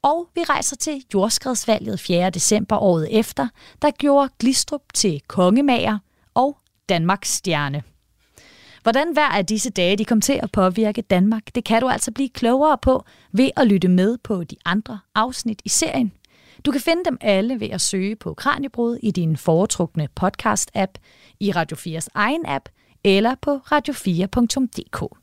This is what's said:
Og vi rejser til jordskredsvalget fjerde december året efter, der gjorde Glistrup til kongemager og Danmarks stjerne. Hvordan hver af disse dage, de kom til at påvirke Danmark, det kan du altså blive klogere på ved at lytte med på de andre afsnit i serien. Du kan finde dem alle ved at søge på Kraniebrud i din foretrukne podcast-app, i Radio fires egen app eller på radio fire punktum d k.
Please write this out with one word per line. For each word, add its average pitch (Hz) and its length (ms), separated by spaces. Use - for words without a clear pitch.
Og 330 320
vi 339 140
rejser 277 280
til 285 260
jordskredsvalget 214 840
fjerde 175 340
december 202 420
året 180 420
efter, 247 300
der 294 80
gjorde 277 380
Glistrup 262 440
til 160 320
kongemager 214 720
og 269 240
Danmarks 180 400
stjerne. 147 540
Hvordan 277 300
hver 294 160
af 196 180
disse 214 240
dage, 185 260
de 208 80
kom 220 160
til 277 220
at - 100
påvirke 208 500
Danmark, 208 400
det 240 100
kan 226 160
du 262 80
altså 233 240
blive 269 160
klogere 262 540
på 254 220
ved 254 240
at 262 100
lytte 190 220
med 185 360
på 180 200
de - 200
andre 208 340
afsnit 226 500
i - 40
serien. 262 440
Du 294 60
kan 262 100
finde 339 240
dem 294 160
alle 220 400
ved - 100
at 170 100
søge 196 360
på - 180
Kraniebrud 240 680
i 220 80
din 160 260
foretrukne 165 720
podcast-app, 202 800
i 196 120
Radio 160 240
fires 160 380
egen 262 320
app 139 220
eller 208 380
på 285 180
radio 294 220
fire 180 340
punktum 247 400
d - 100
k. - 100